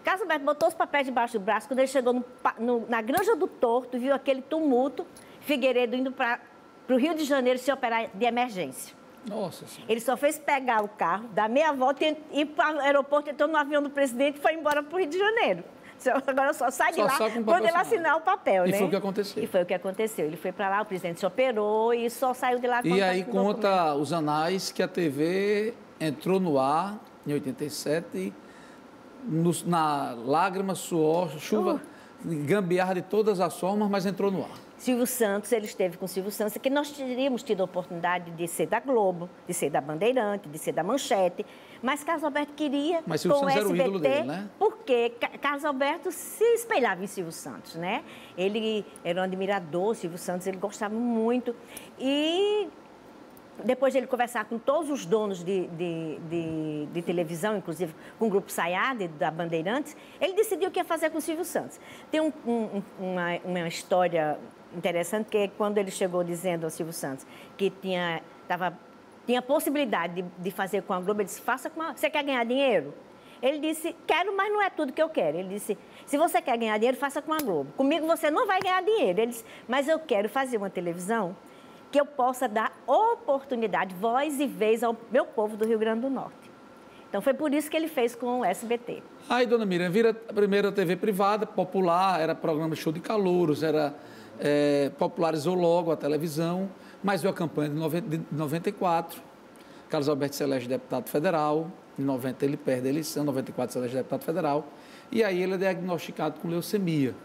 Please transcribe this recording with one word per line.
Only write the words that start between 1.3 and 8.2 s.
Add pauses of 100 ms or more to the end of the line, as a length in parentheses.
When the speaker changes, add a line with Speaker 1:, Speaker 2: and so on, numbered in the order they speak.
Speaker 1:
do
braço,
quando
ele
chegou
no
pa-,
no,
na
Granja
do
Torto,
viu
aquele
tumulto, (340)
Figueiredo
indo
pra, (460)
pro
Rio
de
Janeiro
se
operar
de